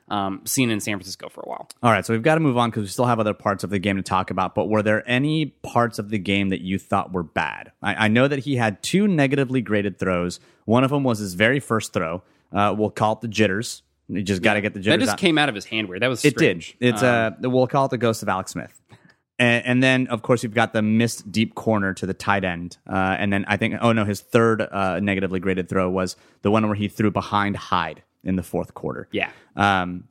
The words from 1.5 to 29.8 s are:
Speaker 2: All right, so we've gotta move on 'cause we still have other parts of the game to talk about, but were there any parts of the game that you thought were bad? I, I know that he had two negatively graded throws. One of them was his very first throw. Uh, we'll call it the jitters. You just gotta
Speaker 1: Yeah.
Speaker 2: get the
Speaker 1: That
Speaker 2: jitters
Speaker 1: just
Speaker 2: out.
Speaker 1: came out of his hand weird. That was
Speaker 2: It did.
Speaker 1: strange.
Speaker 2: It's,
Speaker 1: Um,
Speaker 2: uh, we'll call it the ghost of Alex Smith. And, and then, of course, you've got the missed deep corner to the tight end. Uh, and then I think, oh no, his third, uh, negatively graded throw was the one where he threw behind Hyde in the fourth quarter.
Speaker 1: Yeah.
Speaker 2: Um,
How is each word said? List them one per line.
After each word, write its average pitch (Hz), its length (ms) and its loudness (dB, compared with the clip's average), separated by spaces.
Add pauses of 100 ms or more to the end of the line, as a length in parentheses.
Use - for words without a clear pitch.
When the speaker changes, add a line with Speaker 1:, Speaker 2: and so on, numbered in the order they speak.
Speaker 2:
All 117 80 8
right, 95 120 2
so 113 80 -2
we've 113 100 0
gotta 156 180 4
move 131 180 2
on 117 140 2
'cause 117 100 -4
we 98 60 -6
still 123 160 -2
have 117 160 2
other 107 140 0
parts 98 280 -2
of 87 80 -4
the 101 80 0
game 98 180 0
to 95 60 -4
talk 92 300 -2
about, 92 240 -2
but 98 120 0
were 107 140 2
there 107 260 0
any 147 380 0
parts - 540 -2
of 104 100 -8
the 110 80 -2
game 98 300 0
that 95 140 -2
you 92 180 -2
thought 98 320 -2
were 92 100 -2
bad? 69 480 -4 (100)
I, 104 260 0
I - 20 4
know 123 180 6
that 143 140 0
he 135 160 -2
had 110 260 0
two 202 240 2
negatively 139 540 2
graded 101 400 -2
throws. 87 400 -2 (240)
One 117 180 4
of 131 80 2
them 139 140 0
was 113 160 0
his 95 140 -6
very 120 260 4
first 110 320 -4
throw. 87 320 -4 (280)
Uh, 101 240 2
we'll 107 140 0
call 110 220 0
it 110 80 -6
the 117 80 -8
jitters. 104 540 0 (260)
You 101 160 -4
just 92 180 0
gotta 104 160 4
Speaker 1:
Yeah. 98 40 -4
Speaker 2:
get 104 120 -4
the 101 60 -10
Speaker 1:
That 90 40 -8
Speaker 2:
jitters 151 180 2
Speaker 1:
just 226 100 0
Speaker 2:
out. 190 60 -4
Speaker 1:
came 165 200 2
out 147 100 2
of 113 60 -4
his 98 120 -10
hand 110 220 -4
weird. 92 140 -4
That 123 60 2
was 123 160 -4
Speaker 2:
It 147 120 6
did. 95 280 2
Speaker 1:
strange. - 160 -18
Speaker 2:
It's, 120 240 2
Speaker 1:
Um, 117 400 2
Speaker 2:
uh, 127 40 0
we'll 127 200 2
call 139 160 2
it 135 80 -2
the 123 60 -4
ghost 113 260 0
of 101 40 -4
Alex 95 220 -2
Smith. - 300 -12 (580)
And, 120 260 2
and 127 180 2
then, 131 260 2
of 113 140 -4
course, 123 200 0
you've 107 120 -8
got 113 180 2
the 110 100 0
missed 110 480 0
deep 110 240 -2
corner 98 400 0
to - 100 -10
the 92 100 -4
tight 101 280 0
end. 87 360 -6 (100)
Uh, 95 280 0
and 101 160 -2
then 98 140 0
I 101 100 0
think, 107 240 -2
oh 117 120 4
no, 110 120 2
his 101 160 -4
third, 113 400 4
uh, 95 380 -2
negatively 95 400 -2
graded 92 300 -2
throw 92 200 0
was 92 280 -2 (260)
the 104 80 2
one 110 160 4
where 104 80 -2
he 104 140 -4
threw 104 240 0
behind 101 440 -2
Hyde 82 460 -4 (200)
in 92 140 -2
the 90 60 -2
fourth - 320 -6
quarter. - 380 -8
Speaker 1:
Yeah. 95 180 -2 (260)
Speaker 2:
Um, 92 540 0